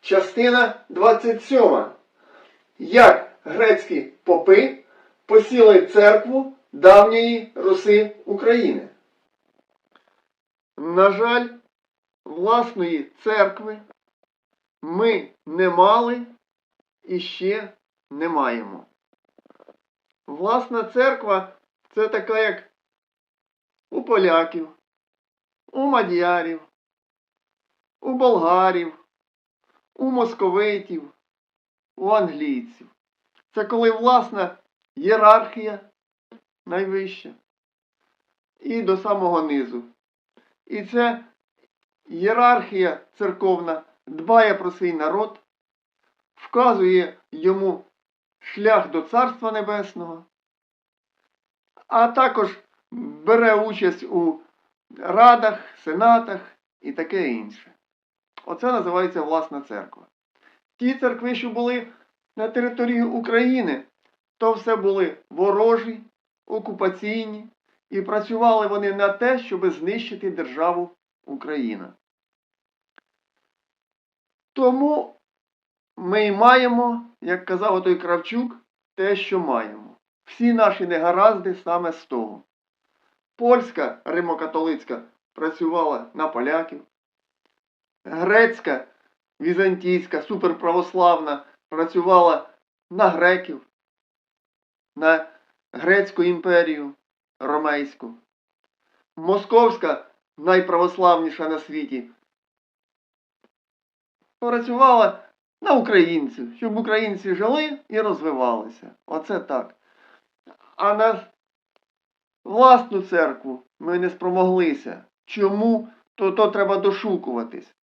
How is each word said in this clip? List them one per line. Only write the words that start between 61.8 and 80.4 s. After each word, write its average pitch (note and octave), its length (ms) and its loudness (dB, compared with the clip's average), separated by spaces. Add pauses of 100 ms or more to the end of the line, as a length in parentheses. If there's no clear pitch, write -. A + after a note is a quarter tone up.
на A3 140 -6
території A#3+ 540 -2
України, A#3 800 -2 (540)
то A3+ 160 0
все A3+ 220 -2
були G3 420 -2 (120)
ворожі, A3+ 720 0 (440)
окупаційні, G#3+ 1040 -8 (420)
і G3 120 -6
працювали G#3+ 680 0
вони G3+ 260 -4
на G3+ 160 0
те, B3 300 0
щоб F#3 320 -4
знищити G3 600 -8
державу E3 580 -4 (360)
Україна. C3 680 -10 (2500)
Тому C4+ 600 0 (840)
ми G#3 300 -2
й G#3 40 -2
маємо, A#3+ 760 2 (160)
як F#3 240 -6
казав F#3+ 300 -2
отой F#3 200 0
Кравчук, F3+ 600 -6 (400)
те, G3 200 -2
що G3 240 -4
маємо. A2 580 -6 (280)
Всі A#3+ 280 0